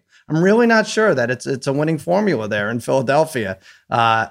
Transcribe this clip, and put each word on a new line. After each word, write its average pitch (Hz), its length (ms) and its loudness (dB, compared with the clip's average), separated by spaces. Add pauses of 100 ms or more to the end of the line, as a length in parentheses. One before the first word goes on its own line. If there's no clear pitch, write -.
(300)
I'm 160 140 0
really 220 240 4
not 220 180 2
sure 214 300 0
that 120 160 0
it's, 123 160 -6
it's 135 180 -6
a 139 80 -2
winning 151 240 -2
formula 170 500 -2
there 104 220 -2
in 117 120 -4
Philadelphia, 135 760 0 (320)
uh, 113 420 2